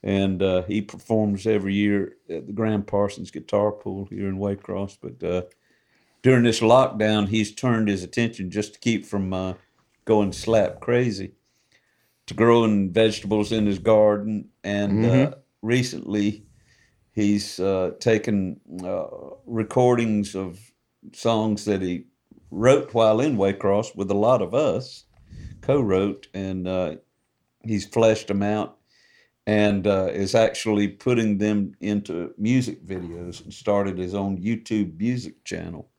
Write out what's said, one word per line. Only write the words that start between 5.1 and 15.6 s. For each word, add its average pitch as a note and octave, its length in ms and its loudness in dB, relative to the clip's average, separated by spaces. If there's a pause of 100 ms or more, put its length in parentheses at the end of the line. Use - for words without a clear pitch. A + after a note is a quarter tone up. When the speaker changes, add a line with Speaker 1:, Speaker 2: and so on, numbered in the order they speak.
Speaker 1:
uh, F2+ 140 -2 (800)
during B2+ 220 6
this A2+ 160 2
lockdown, G#2+ 680 4
he's G#2+ 260 -2
turned A2+ 340 0
his F#2+ 140 -2
attention A2+ 480 -4
just G#2 240 -4
to - 60 -20
keep A#2+ 260 -2
from, F#2+ 260 -4
uh, F#2 220 -4 (520)
going G#2+ 260 4
slap G#2+ 480 0
crazy A#2+ 520 -2 (920)
to - 80 -12
growing A2 580 4
vegetables G#2+ 600 0
in A2 140 0
his G2 140 0
garden. G#2+ 680 2 (160)
And, G2+ 400 0
uh, A#2+ 40 4
Speaker 2:
Mm-hmm. C3+ 240 4 (300)